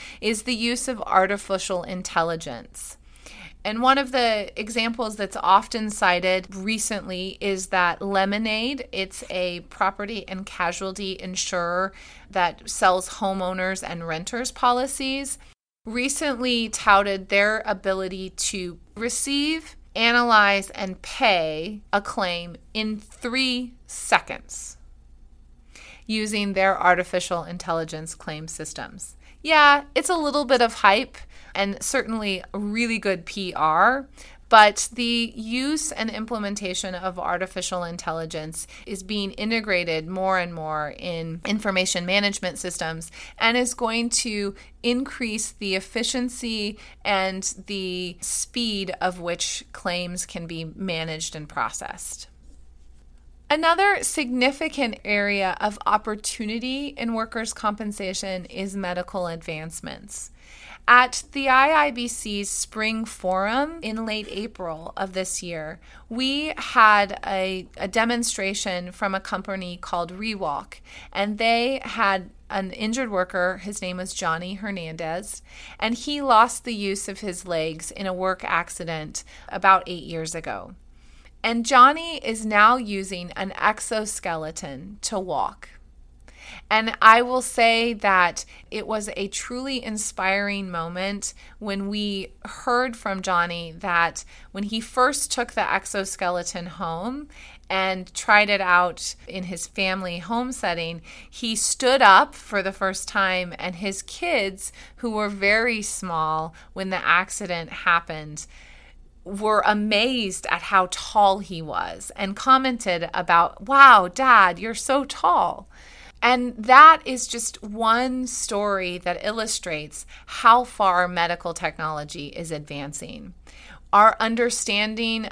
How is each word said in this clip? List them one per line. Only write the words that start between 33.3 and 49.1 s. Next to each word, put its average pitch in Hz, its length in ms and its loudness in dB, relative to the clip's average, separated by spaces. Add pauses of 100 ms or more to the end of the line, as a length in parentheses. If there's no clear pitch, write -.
R, 196 540 2 (400)
but 214 440 8
the 233 440 0
use 254 560 -4
and 220 180 -4
implementation 202 840 -6
of 180 240 -6
artificial 180 640 -4
intelligence 165 840 -8 (200)
is 190 160 -10
being 196 300 -4
integrated 180 760 -2
more 190 300 0
and 175 160 -4
more 156 440 -6
in 165 460 -8
information 190 640 0
management 196 520 0
systems 160 520 -6 (280)
and 233 180 2
is 247 180 0
going 233 340 -2
to 208 460 -2 (280)
increase 240 720 -4
the 190 220 -4
efficiency 226 1040 -4 (260)
and 190 500 -2 (120)
the 180 540 -6
speed 208 800 -4
of 180 200 -2